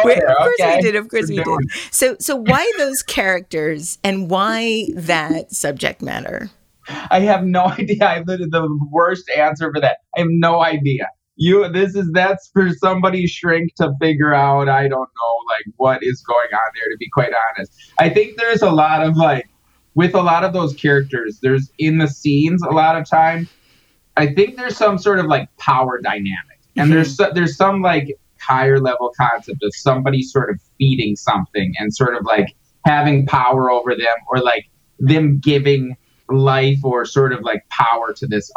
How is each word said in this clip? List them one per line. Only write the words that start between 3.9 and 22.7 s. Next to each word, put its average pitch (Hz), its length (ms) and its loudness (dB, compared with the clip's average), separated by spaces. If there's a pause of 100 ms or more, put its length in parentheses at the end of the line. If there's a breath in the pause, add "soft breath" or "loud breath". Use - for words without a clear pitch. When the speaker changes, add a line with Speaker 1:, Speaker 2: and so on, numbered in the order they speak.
Speaker 1:
and 190 260 -2
why 220 640 0
that 160 580 -4
subject - 500 -6
matter? - 480 -10 (600 loud breath)
Speaker 2:
I 190 120 2
have 190 240 2
no 180 180 2
<laughs> 190 160 -2
idea. 208 240 -2
I 170 160 0
literally, 175 320 -6
the 165 160 0 (240)
worst 175 380 -2
answer 151 440 -2
for 151 60 -4
that. - 200 0 (160)
I 170 40 -2
have 170 100 0
no 170 320 2
idea. 139 460 -2 (300)
You, 180 320 4
this 190 260 -2
is, 190 180 -2
that's 185 400 0
for 185 200 4
somebody 185 520 0
shrink 165 500 -2
to 151 260 0
figure 151 320 2
out. 139 340 2
I 135 220 2
don't 131 100 -4
know, 117 560 -4
like, 107 100 -6 (120)
what 127 260 2
is 127 180 -4
going 120 320 0
on 110 220 0
there, 113 160 -6
to 110 80 -10
be 113 100 -12
quite 123 220 -2 (180)
honest. 98 220 -12 (280 soft breath)
I 165 100 4
think 208 280 0
there's 233 240 0
a 190 100 4
lot 156 300 2
of, 160 140 0
like, 151 320 2 (480)
with 175 180 2
a 190 80 2
lot 170 220 2
of 185 80 0
those 170 240 -4
characters, 135 680 -2
there's 135 380 0
in 156 200 0
the 151 80 2
scenes 151 560 0
a 156 80 -2